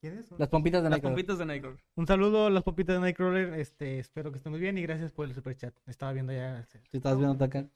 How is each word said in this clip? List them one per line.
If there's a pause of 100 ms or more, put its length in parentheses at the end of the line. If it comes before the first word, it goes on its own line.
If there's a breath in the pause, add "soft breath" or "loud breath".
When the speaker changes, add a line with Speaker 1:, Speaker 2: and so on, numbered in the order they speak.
Speaker 1:
¿Quiénes
son?
Speaker 2:
Las
pompitas
de
Speaker 3:
Las
Speaker 2:
Nightcrawler.
Speaker 3:
pompitas
de
Nightcrawler. (140)
Speaker 1:
Un
saludo
a
las
pompitas
de
Nightcrawler,
este,
espero
que
estén
muy
bien
y
gracias
por
el
superchat. (120)
Estaba
viendo
ya.
Speaker 2:
Sí, (140)
estabas
viendo
acá.